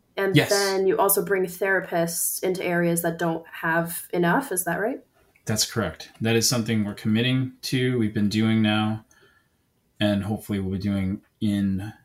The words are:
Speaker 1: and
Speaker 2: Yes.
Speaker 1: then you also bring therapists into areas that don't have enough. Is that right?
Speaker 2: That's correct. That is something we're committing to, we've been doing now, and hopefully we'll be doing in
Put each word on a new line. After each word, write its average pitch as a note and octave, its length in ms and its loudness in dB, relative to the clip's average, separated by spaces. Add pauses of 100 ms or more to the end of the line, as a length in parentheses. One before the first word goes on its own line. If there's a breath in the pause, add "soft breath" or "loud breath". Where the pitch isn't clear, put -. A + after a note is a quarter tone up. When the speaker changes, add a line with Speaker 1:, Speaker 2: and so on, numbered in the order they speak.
(160)
Speaker 1:
and G3 180 0
Speaker 2:
Yes. G3+ 140 4
Speaker 1:
then G3 400 2
you F3+ 100 2
also G3 260 2
bring F#3 200 0
therapists F3+ 960 -2
into F#3+ 220 -2
areas F3 380 2
that E3+ 160 -2
don't E3 280 -2
have E3+ 640 -4
enough. F3+ 380 2
Is F3+ 140 -2
that F3 160 -2
right? A#3+ 180 -2 (460)
Speaker 2:
That's - 260 -2
correct. - 400 -4 (100)
That A2+ 140 2
is A2+ 140 4
something A2+ 360 0
we're G#2 100 -4
committing B2+ 580 0 (100)
to, B2+ 380 0
we've G#2 140 0
been G#2 160 0
doing A2 320 2
now, G#2+ 420 0 (960 soft breath)
and G2+ 240 2
hopefully G#2 340 -4
we'll F#2 140 -2
be F#2+ 60 -4
doing G2 440 -2 (180)
in G2+ 520 0 (120)